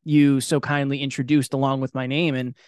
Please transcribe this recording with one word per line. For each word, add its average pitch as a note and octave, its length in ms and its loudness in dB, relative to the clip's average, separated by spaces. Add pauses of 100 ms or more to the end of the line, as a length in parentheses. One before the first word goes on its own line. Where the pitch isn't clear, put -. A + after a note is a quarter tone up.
you C#3+ 360 4
so C#3+ 200 0
kindly C#3 400 -2
introduced C#3 520 -2
along C3+ 280 0
with B2+ 120 -6
my C3 140 -6
name. D3 300 -2
And B2+ 180 -6 (140)